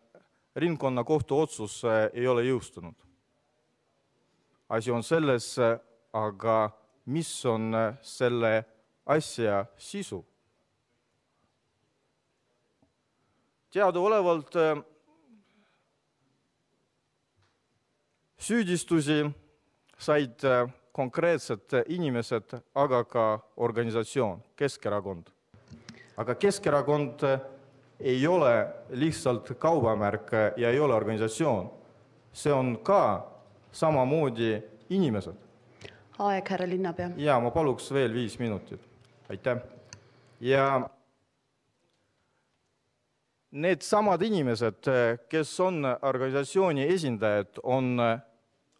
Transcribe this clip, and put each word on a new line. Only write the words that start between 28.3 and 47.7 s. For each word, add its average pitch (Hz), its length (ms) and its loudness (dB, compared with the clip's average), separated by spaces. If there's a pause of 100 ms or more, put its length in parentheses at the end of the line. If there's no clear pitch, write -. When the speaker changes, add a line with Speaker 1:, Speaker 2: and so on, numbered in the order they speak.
Speaker 1:
lihtsalt 131 680 -2
kaubamärk, 110 760 0
äh, 107 240 2
ja 117 120 2
ei 127 100 4
ole 143 140 4
organisatsioon. 110 800 0 (600)
See 147 200 0
on 127 300 0
ka 139 420 2 (460)
samamoodi 127 880 0 (280)
inimesed. 113 440 0 (840)
Speaker 2:
Aeg, 196 300 0
härra 185 200 -2
linnapea. 180 480 -4
Speaker 1:
Jaa, 143 220 2
ma 120 120 0
paluks 143 400 0
veel 131 220 2
viis 117 260 -4
minutit. 104 420 -6 (480)
Aitäh. 120 280 -4 (840)
Ja 135 500 2 (2500)
needsamad 180 720 2
inimesed, 123 640 0
äh, 120 300 2 (120)
kes 156 300 -2
on 180 260 0 (160)
organisatsiooni 139 840 0
esindajad, 110 800 0
on, 123 360 0